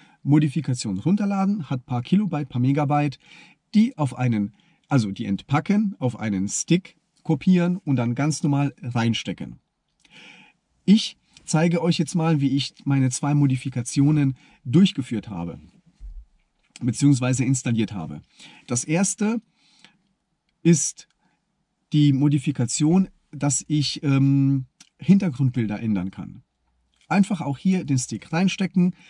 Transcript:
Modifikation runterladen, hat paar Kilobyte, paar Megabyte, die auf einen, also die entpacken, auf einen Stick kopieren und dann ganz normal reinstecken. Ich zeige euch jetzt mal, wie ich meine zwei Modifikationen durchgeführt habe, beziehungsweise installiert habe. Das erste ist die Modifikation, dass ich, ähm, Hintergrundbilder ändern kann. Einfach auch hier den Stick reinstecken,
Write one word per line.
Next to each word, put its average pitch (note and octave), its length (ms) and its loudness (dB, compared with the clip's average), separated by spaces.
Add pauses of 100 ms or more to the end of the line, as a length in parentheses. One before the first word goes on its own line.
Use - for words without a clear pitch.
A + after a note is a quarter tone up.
(240)
Modifikation C#3 720 0
runterladen, G3 720 -2
hat C3 160 -6
paar A#2+ 160 -6
Kilobyte, D#3+ 480 -2
paar C3 100 -4
Megabyte, C#3+ 600 0 (560)
die A3+ 220 4
auf C#3+ 200 -4
einen, A2+ 380 0 (340)
also G#2+ 220 2
die G#2+ 140 -8
entpacken, F3+ 760 -2
auf B2 200 -4
einen G2+ 300 -2
Stick - 480 -2 (240)
kopieren F3 560 0
und C#3+ 200 -2
dann A#2+ 180 -2
ganz C#3 260 -2
normal C#3+ 400 0
reinstecken. A2+ 800 -4 (1200)
Ich - 320 4 (300)
zeige E3+ 360 0
euch E3+ 160 0
jetzt E3 180 -2
mal, D#3+ 260 2
wie C3+ 160 2
ich - 160 -6 (120)
meine C3+ 260 2
zwei D3 240 -2
Modifikationen C#3 1000 2 (300)
durchgeführt B2+ 640 2
habe, E2+ 300 -8 (1200)
beziehungsweise B2+ 640 2
installiert A#2 480 -2
habe. D#2 280 -12 (440)
Das - 180 -4
erste G3+ 580 -2 (1200)
ist - 440 2 (840)
die D3 220 4
Modifikation, D3 960 0 (220)
dass C#3+ 360 -4
ich, D3+ 340 -2
ähm, C#3 640 2 (340)
Hintergrundbilder B2+ 800 2
ändern G2 300 -2
kann. F#2+ 320 -14 (640)
Einfach F#3+ 320 0
auch C#3 160 -6
hier F#3 260 0
den C3+ 140 0
Stick - 340 -8
reinstecken, F3+ 640 0 (140)